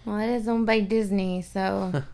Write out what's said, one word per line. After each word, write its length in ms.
Well, 120
it 120
is 180
owned 180
by 140
Disney, 600
so 640